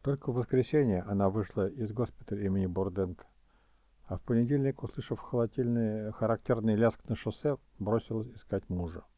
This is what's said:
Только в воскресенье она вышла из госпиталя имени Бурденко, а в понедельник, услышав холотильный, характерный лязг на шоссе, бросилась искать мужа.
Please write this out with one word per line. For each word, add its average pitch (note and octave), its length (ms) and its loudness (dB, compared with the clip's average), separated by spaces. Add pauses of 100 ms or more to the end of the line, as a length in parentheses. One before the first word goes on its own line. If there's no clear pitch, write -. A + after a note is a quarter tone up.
Только C#3 300 -4
в A#2+ 60 -2
воскресенье B2 640 2
она G2 260 2
вышла G2+ 400 0
из A2 240 -4
госпиталя G#2 540 -4
имени F#2+ 180 2
Бурденко, F#2 600 -2 (800)
а F#2+ 100 -4
в - 60 -8
понедельник, C3+ 600 2
услышав B2 380 -6
холотильный, A#2 920 0
характерный A2 640 2
лязг A2+ 300 2
на A#2 80 -2
шоссе, C3 440 -2 (200)
бросилась A2 560 -2
искать - 360 -6
мужа. E2+ 340 -6 (120)